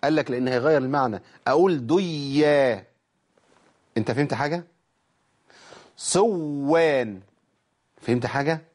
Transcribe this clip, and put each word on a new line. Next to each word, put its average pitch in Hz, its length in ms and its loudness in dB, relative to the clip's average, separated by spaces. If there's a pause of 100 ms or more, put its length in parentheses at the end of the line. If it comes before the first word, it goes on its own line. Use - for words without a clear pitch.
قال 147 120 2
لك 147 140 -2
لأن 127 180 -2
هيغير 131 300 2
المعنى. 131 440 -2 (240)
أقول 160 400 2
ديا، 143 960 2 (1120)
أنت 110 140 -4
فهمت 143 240 -2
حاجة؟ 147 300 -4 (1300)
صوان، 151 1200 0 (800)
فهمت 120 260 -2
حاجة؟ 139 360 -2 (120)